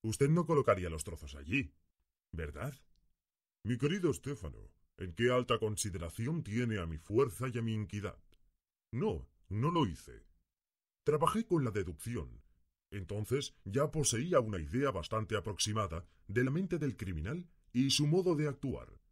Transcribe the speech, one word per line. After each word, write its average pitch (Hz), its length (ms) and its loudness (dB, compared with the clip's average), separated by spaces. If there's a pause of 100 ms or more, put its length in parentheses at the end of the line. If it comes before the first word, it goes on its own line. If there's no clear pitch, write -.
Usted 110 260 2
no 165 160 4
colocaría 107 440 4
los 80 140 -4
trozos 73 320 -10
allí, 78 380 -4 (580)
¿verdad? 80 440 -8 (880)
Mi 123 140 0
querido 151 360 2
Stefano, 71 580 -8 (260)
¿en 90 160 -8
qué 120 180 4
alta 123 260 4
consideración 107 840 -4
tiene 110 360 -2
a 85 60 -2
mi 80 120 -6
fuerza 123 540 0
y 113 60 -4
a 117 40 -2
mi 113 120 -2
inquidad? 104 500 -6 (680)
No, 107 360 -2 (220)
no 117 220 2
lo 165 140 4
hice. 64 400 -10 (760)
Trabajé 156 420 4
con 160 180 2
la 117 60 0
deducción. 90 760 -6 (480)
Entonces 104 720 -4
ya 135 280 0
poseía 151 480 4
una 107 200 0
idea 113 300 0
bastante 107 480 -2
aproximada 101 720 -2 (200)
de 117 160 2
la 131 60 2
mente 170 300 0
del 135 180 -2
criminal 98 500 -4 (240)
y 131 200 4
su 147 160 4
modo 175 280 4
de 147 120 2
actuar. 120 520 -6 (120)